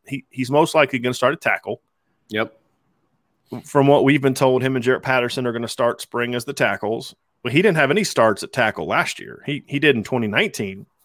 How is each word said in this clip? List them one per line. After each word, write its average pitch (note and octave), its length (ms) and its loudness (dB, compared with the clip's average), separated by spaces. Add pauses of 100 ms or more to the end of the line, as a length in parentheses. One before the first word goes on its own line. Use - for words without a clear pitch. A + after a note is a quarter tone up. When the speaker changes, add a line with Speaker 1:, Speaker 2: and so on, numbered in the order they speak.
Speaker 1:
He, C#3 240 -10
he's B2+ 220 -6
most D#3+ 240 2
likely C#3 240 2
gonna B2 140 -2
start C3 180 2
at E3 80 -8
tackle. G#2 400 -4 (480)
Speaker 2:
Yep. A2 280 -4 (1080)
Speaker 1:
From C#3 240 2
what C#3+ 160 6
we've C#3 180 4
been C3+ 120 2
told, B2+ 280 2
him C3 140 -2
and A#2 80 -4
Jarrett B2+ 180 0
Patterson B2+ 460 -2
are A#2 40 -4
gonna A#2 140 -6
start A#2 340 -2
spring A#2+ 360 -4
as A#2+ 80 -6
the C#3+ 80 -8
tackles. A2+ 600 -4 (300)
Well, A#2+ 100 -6
he D3 80 4
didn't F#3+ 180 4
have C#3 120 4
any F#3+ 140 0
starts A2 400 2
at - 80 -12
tackle G#2+ 340 -2
last A2 320 -2
year. - 260 -18
He, C#3+ 220 -6
he C#3 140 -6
did C#3+ 160 4
in G#2+ 80 -2
twenty A#2+ 240 -2
nineteen. G#2 580 -4 (180)